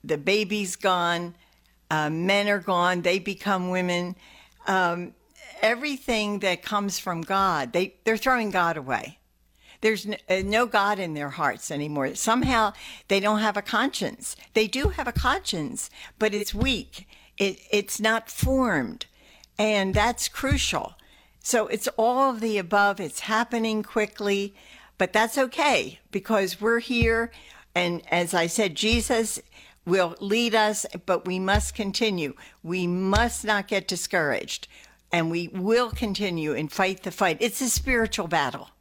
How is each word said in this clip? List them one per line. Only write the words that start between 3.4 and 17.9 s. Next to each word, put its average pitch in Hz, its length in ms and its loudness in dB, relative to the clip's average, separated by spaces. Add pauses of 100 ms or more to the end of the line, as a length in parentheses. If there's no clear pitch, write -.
women. 180 460 -2 (500)
Um, 175 480 0 (480)
everything 226 800 0
that 180 220 0
comes 202 360 -2
from 170 240 -4
God, 170 500 0
they, 185 220 0 (100)
they're 220 120 2
throwing 233 340 2
God 170 260 2
away. 131 420 -4 (600)
There's 214 260 0
n-, 208 100 -4 (120)
uh, 190 160 2
no 220 220 2
God 202 320 2
in 170 160 -4
their 143 160 -4
hearts 139 400 -2
anymore. 147 440 -2
Somehow 233 580 2 (360)
they 196 120 4
don't 208 200 2
have 208 160 0
a 202 60 -2
conscience. - 760 -2 (180)
They 220 120 4
do 269 220 -2
have 262 200 -2
a 233 40 -6
conscience, 247 760 -2 (280)
but 214 160 2
it's 208 200 -4
weak. 233 520 -2 (320)
It, 196 220 0 (100)
it's 208 300 0